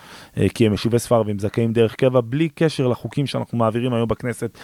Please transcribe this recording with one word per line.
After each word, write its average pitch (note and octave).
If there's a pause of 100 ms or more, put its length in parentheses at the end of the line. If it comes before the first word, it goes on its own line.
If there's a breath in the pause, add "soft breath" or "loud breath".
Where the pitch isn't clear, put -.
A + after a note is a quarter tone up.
(380 loud breath)
אה, G#2+
כי A2+
הם G#2+
יישובי A2+
ספר A2+
והם G#2
זכאים A2+
דרך A2+
קבע, B2+
בלי C#3
קשר D3
לחוקים B2
שאנחנו A#2+
מעבירים A#2
היום A#2
בכנסת A2+